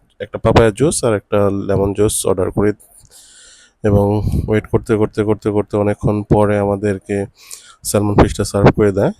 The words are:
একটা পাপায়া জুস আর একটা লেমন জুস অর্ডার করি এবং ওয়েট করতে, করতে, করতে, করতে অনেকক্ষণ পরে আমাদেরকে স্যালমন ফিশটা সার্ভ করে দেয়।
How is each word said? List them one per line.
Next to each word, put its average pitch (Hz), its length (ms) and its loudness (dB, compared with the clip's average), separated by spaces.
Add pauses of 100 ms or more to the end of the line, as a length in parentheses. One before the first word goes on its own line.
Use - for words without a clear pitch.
(240)
একটা - 140 -12
পাপায়া 113 320 4
জুস 135 340 -2
আর 113 100 2
একটা 101 360 0
লেমন 98 440 -2
জুস 104 320 0
অর্ডার 95 240 -2
করি 104 220 0 (1160)
এবং 101 340 2 (260)
ওয়েট 107 240 0
করতে, 110 240 0
করতে, 107 280 -2
করতে, 107 260 -2
করতে 104 260 -2
অনেকক্ষণ 104 460 0
পরে 104 360 2
আমাদেরকে 101 680 -2 (640)
স্যালমন 104 340 0
ফিশটা 104 220 -2
সার্ভ 104 320 2
করে 104 160 2
দেয়। 107 280 0